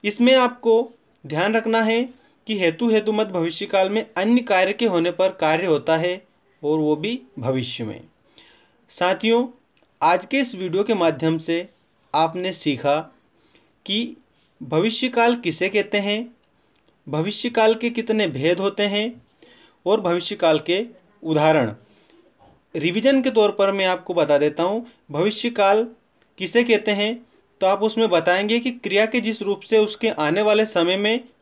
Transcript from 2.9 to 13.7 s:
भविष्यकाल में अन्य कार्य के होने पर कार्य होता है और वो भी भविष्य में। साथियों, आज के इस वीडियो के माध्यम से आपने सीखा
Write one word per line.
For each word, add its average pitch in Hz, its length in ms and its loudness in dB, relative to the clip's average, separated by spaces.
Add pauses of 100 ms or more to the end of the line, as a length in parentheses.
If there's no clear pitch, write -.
भविष्यकाल 190 600 -2
में 220 160 -2 (120)
अन्य 226 240 2
कार्य 190 320 0
के 233 120 -2
होने 175 260 0
पर 185 180 2
कार्य 160 360 0
होता 156 320 0
है 180 300 -4 (360)
और 151 160 0
वो 151 160 2
भी 214 260 -6 (180)
भविष्य 127 440 -4
में। 104 180 -10 (880)
साथियों, 226 580 0 (540)
आज 180 240 2
के 269 140 -2
इस 247 160 -4
वीडियो 185 280 -2
के 220 100 0
माध्यम 160 440 0
से 165 320 -6 (460)
आपने 175 380 -2
सीखा 147 600 -2 (720)